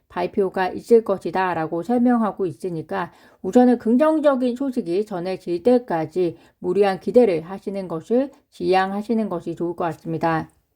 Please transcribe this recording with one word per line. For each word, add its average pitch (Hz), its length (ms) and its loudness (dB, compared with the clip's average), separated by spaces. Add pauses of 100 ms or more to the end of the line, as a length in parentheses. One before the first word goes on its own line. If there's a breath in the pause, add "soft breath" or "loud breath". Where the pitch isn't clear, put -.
발표가 185 600 -2
있을 226 360 2
것이다 185 500 -2
라고 165 300 -4
설명하고 240 640 0
있으니까 170 640 -6 (300 soft breath)
우선은 247 360 4
긍정적인 254 800 2
소식이 214 500 -2
전해질 180 560 -6
때까지 180 760 0 (220 soft breath)
무리한 190 400 0
기대를 196 440 4
하시는 196 440 -10
것을 220 460 -2 (180 soft breath)
지양하시는 196 800 0
것이 175 260 -6
좋을 170 220 -6
것 185 80 -4
같습니다. 160 640 -4 (280)